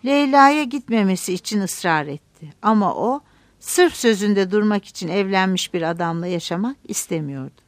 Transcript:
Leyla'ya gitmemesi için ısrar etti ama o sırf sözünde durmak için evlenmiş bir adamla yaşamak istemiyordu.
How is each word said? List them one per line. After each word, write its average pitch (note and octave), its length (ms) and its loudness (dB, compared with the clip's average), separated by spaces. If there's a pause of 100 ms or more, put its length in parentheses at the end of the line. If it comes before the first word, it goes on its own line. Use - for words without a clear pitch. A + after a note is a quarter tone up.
Leyla'ya C#4 580 4
gitmemesi A3 680 -2
için G3+ 280 -4
ısrar D#3+ 460 -2
etti D3 540 -14
ama G#3 340 2
o B3 260 -2 (380)
sırf - 360 2
sözünde G3+ 560 2
durmak G#3 340 0
için - 220 -12
evlenmiş F#3+ 680 0
bir F3 80 -2
adamla E3+ 460 -4
yaşamak F3+ 500 -4 (100)
istemiyordu. C#3 800 -8